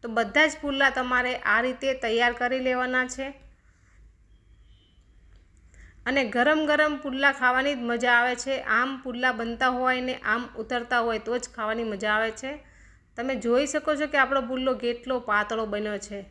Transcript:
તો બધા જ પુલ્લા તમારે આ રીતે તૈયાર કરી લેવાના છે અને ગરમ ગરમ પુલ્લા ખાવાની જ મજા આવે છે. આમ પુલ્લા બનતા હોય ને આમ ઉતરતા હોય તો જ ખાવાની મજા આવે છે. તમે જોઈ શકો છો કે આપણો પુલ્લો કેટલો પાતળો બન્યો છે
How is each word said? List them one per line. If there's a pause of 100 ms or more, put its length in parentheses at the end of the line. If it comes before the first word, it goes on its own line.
તો (120)
બધા
જ
પુલ્લા
તમારે (200)
આ
રીતે (160)
તૈયાર
કરી
લેવાના
છે (2750)
અને (140)
ગરમ
ગરમ (120)
પુલ્લા
ખાવાની
જ
મજા
આવે
છે. (220)
આમ (160)
પુલ્લા
બનતા
હોય
ને (180)
આમ (180)
ઉતરતા
હોય
તો (100)
જ (100)
ખાવાની
મજા
આવે (100)
છે. (680)
તમે (120)
જોઈ
શકો
છો
કે
આપણો (100)
પુલ્લો (140)
કેટલો (160)
પાતળો
બન્યો (100)
છે (120)